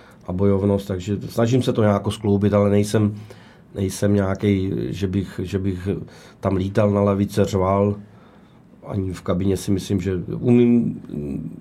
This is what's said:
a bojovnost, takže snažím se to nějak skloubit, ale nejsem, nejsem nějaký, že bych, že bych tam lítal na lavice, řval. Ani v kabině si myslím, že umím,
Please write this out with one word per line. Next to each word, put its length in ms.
a 60
bojovnost, 560
takže 300
snažím 340
se 100
to 100
nějak 200
skloubit, 420
ale 160
nejsem, 440
nejsem 400
nějaký, 580
že 180
bych, 360
že 160
bych 300
tam 160
lítal 340
na 100
lavice, 440
řval. 520
Ani 260
v 100
kabině 340
si 140
myslím, 300
že 160
umím, 640